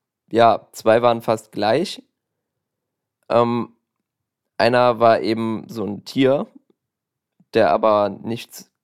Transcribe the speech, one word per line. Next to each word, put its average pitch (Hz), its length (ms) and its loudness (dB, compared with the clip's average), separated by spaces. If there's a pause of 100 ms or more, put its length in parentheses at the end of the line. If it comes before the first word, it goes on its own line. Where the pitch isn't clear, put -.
(320)
ja, 113 420 2
zwei 110 280 2
waren 120 200 2
fast - 300 -4
gleich. 113 520 -4 (1300)
Ähm, 120 440 -2 (840)
einer 120 420 0
war 113 220 4
eben 110 480 -6
so 107 160 -10
ein 101 180 -10
Tier, 139 440 0 (1080)
der 104 180 2
aber 104 380 0
nichts - 640 -12 (120)